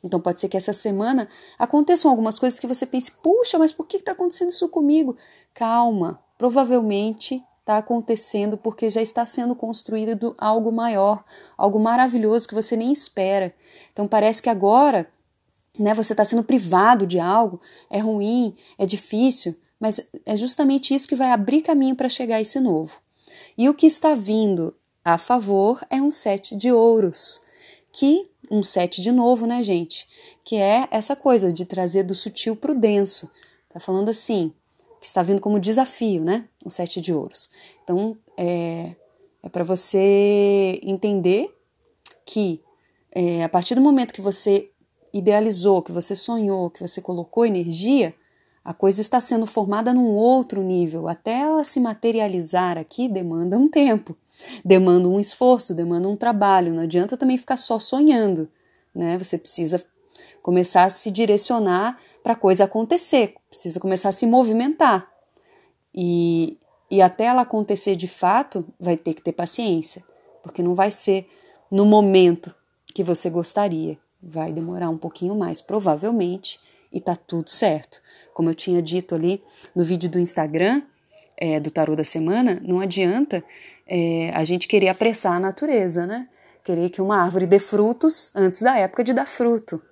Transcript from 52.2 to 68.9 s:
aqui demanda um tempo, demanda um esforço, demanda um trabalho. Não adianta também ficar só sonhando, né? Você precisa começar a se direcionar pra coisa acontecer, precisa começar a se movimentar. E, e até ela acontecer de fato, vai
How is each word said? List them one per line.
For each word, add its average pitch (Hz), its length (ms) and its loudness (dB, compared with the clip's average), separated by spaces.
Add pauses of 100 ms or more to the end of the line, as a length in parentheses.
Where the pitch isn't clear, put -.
aqui - 280 -8
demanda 180 520 -2
um 285 100 4
tempo, 247 480 0 (480)
demanda 180 420 6
um 190 140 2
esforço, 247 540 0
demanda 170 340 -2
um 202 80 -2
trabalho. 196 560 2
Não 165 100 -4
adianta 180 320 0
também 254 220 0
ficar 247 220 -4
só 226 200 -2
sonhando, 220 720 2 (460)
né? 175 240 -4
Você 180 180 -4
precisa 170 480 -4 (580)
começar 180 420 4
a 196 60 2
se 208 200 -4
direcionar 208 880 0 (240)
pra 226 120 0
coisa 196 300 4
acontecer, 226 720 0 (160)
precisa 175 280 -8
começar 190 300 0
a 196 40 0
se 233 140 0
movimentar. 240 840 2 (840)
E, 170 640 0 (320)
e 196 120 6
até 208 220 2
ela 247 180 2
acontecer 208 540 -2
de 180 120 -8
fato, 196 560 -2 (160)
vai 175 160 0